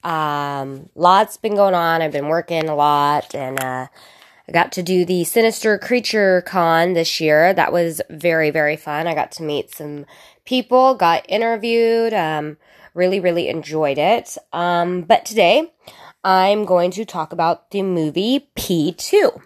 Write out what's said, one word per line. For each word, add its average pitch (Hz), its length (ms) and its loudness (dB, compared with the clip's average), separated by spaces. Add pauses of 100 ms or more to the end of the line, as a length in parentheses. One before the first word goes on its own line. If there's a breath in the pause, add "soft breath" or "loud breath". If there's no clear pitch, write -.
Um, 143 880 -6
lots 190 440 4
been 214 180 -6
going 196 180 4
on. 165 280 0
I've 156 100 -2
been 143 160 -4
working 160 400 -2
a 151 80 -4
lot, 147 580 0
and, 135 300 -8
uh, 127 240 -6 (600 soft breath)
I - 40 -16
got 170 220 0
to 185 100 -6
do 180 220 2
the 180 180 0
Sinister 220 540 2
Creature 202 680 0
Con 170 480 2
this 165 280 -2
year. 160 320 4
That 175 180 0
was 165 380 -2
very, 160 400 0
very 151 260 0
fun. 156 320 -6
I 165 80 -2
got - 180 -4
to 165 100 -12
meet 147 300 -6
some 147 320 -12 (380 loud breath)
people, 254 520 2
got 170 340 2
interviewed, 226 840 0
um, 156 440 -2 (360 soft breath)
really, 185 280 0
really 170 260 0
enjoyed 147 500 -2
it. 185 400 0 (140)
Um, 175 500 -2
but 175 220 2
today, 220 480 2 (540 loud breath)
I'm 196 400 4
going 180 260 2
to 202 140 -8
talk 160 260 -8
about 170 400 -2
the 196 120 -4
movie 185 720 -2
P 165 360 -2
two. - 400 2 (140)